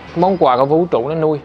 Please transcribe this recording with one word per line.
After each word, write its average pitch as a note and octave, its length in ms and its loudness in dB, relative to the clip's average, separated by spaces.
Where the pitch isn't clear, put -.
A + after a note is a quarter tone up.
món F#3 200 2
quà C#3+ 200 2
của B2+ 80 2
vũ D#3+ 260 2
trụ A#2+ 180 -2
nó D#3 60 -6
nuôi D#3 300 -2